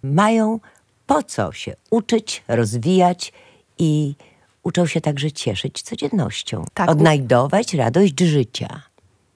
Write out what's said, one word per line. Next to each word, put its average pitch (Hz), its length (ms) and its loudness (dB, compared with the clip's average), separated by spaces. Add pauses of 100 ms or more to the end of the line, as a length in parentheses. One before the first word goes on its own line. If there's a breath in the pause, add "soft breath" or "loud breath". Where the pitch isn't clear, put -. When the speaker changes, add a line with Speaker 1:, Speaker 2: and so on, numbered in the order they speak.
Speaker 1:
mają 214 560 2 (480 soft breath)
po 285 160 0
co - 280 -4
się - 220 -12 (160)
uczyć, 220 580 -2
rozwijać 123 840 0 (460 soft breath)
i 151 360 0 (480 soft breath)
uczą 175 220 0
się 156 160 -2
także 147 300 -4
cieszyć - 500 -6
codziennością, 117 920 -4
Speaker 2:
Tak, 175 140 -2
u- 165 40 4
Speaker 1:
odnajdować 147 840 2
radość 147 460 2
życia. 151 640 0 (540)